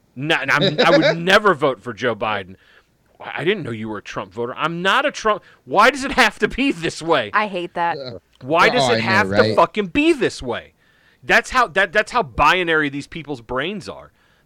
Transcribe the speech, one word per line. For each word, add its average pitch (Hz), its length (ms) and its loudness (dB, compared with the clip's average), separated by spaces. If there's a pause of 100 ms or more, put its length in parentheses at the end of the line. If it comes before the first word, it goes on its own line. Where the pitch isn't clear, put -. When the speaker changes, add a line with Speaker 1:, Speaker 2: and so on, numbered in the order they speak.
(160)
Speaker 1:
No, 151 200 0
I'm, 151 440 0
I 240 160 6
would 285 220 4
Speaker 2:
<laughs> - 0 -
Speaker 1:
never 190 360 4
vote 135 260 0
for 123 120 -10
Joe 113 240 -2
Biden." 101 400 -4 (640)
"I 113 240 -6
didn't 190 180 0
know 117 100 -8
you 110 180 -8
were 104 80 -8
a - 40 -14
Trump 101 300 -10
voter." 120 240 -6
"I'm 165 240 -4
not 214 240 0
a 285 60 0
Trump." 214 320 -2 (240)
Why 196 240 4
does 277 120 -4
it 269 100 -6
have 226 260 2
to 208 100 0
be 269 240 -2
this 160 300 -6
way? 143 320 0
Speaker 3:
I 214 120 2
hate 180 280 -8
that. 170 240 -2
Speaker 2:
Yeah. 123 200 -12 (220)
Speaker 1:
Why 160 280 2
Speaker 2:
Oh, 151 40 0
Speaker 1:
does 135 160 2
it 120 40 4
Speaker 2:
I 113 40 2
know, 113 60 0
Speaker 1:
have 190 260 2
to 98 60 -4
Speaker 2:
right? 107 220 2
Speaker 1:
fucking 190 320 2
be 294 260 0
this 185 280 -4
way? 107 300 -8 (500)
That's 190 280 0
how, 247 180 0
that, 190 260 0
that's 214 180 0
how 233 100 0
binary 156 680 0
these 139 160 -10
people's 143 340 -12
brains 131 480 -8
are. 78 240 -16 (340)